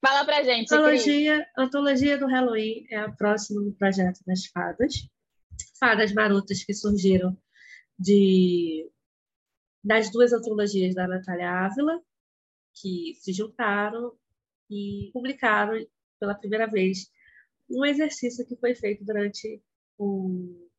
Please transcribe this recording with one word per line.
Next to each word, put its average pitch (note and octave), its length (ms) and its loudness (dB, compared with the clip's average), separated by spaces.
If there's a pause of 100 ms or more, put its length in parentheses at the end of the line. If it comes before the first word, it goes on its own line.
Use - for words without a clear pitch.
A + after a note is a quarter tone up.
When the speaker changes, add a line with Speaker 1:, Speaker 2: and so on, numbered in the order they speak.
Speaker 1:
Fala C#4 220 4
pra D4 160 2
gente, A#3+ 260 0
Cris. - 100 2
Speaker 2:
Antologia, D4+ 680 4 (100)
Antologia C#4 640 0
do C4+ 80 -2
Halloween A#3 640 -2
é G#3+ 160 -6
o G#3+ 100 -12
próximo G#3 600 -2
projeto F#3+ 480 0
das F#3 200 -2
fadas. F3 640 -4 (720)
Fadas A3 320 2
marotas G3+ 500 0
que G3+ 120 -6
surgiram F#3+ 600 2 (640)
de, F3+ 920 4 (920)
das G#3+ 300 2
duas A#3+ 220 6
antologias G3+ 600 0
da F3+ 140 -2
Natália F#3 420 -4
Ávila, G#3+ 480 -2 (760)
que F3 460 -8
se F#3+ 120 -8
juntaram G#3+ 800 -4 (580)
e G3+ 440 -10
publicaram A3+ 600 -2 (460)
pela G3+ 140 -4
primeira G#3+ 320 -4
vez F#3+ 420 -2 (600)
um B3+ 140 -2
exercício C#4 640 -2
que B3 100 -12
foi B3 180 -2
feito G#3 300 -6
durante G#3 580 -6 (360)
o F#3 680 -6 (100)